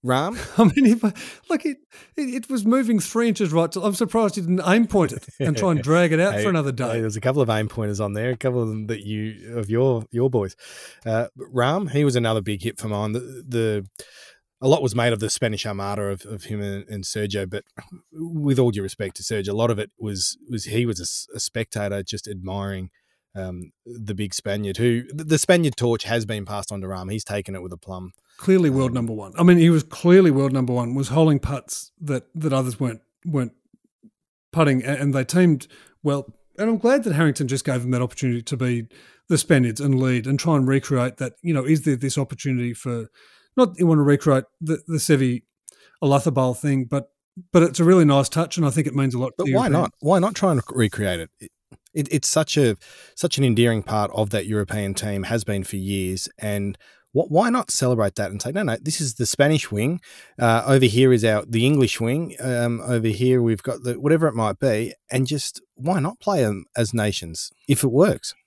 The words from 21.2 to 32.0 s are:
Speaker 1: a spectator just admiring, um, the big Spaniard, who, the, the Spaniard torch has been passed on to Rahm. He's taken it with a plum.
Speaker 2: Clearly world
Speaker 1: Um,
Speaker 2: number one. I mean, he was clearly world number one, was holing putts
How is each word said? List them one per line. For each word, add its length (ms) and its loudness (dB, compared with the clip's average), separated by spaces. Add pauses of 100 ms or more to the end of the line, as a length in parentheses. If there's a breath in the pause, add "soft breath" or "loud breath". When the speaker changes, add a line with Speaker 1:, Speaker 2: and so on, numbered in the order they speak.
Speaker 1:
a 60 -10
spectator 600 -6
just 260 -12
admiring, 640 -8 (440)
um, 380 -10 (140)
the 280 -10
big 200 -6
Spaniard, 420 -6
who, 360 0
the, 120 -10
the 140 2
Spaniard 380 0
torch 280 -2
has 220 -2
been 180 -6
passed 260 -8
on 120 -8
to 40 -8
Rahm. 240 -8
He's 140 -6
taken 300 -8
it 80 -12
with 100 -12
a 60 -14
plum. 340 -14 (240)
Speaker 2:
Clearly 340 2
world 200 0
Speaker 1:
Um, 40 -6
Speaker 2:
number 180 -4
one. 260 -12
I 60 4
mean, 140 10
he 120 8
was 140 4
clearly 460 6
world 220 2
number 200 0
one, 220 -2
was 140 -2
holing 300 4
putts 640 -8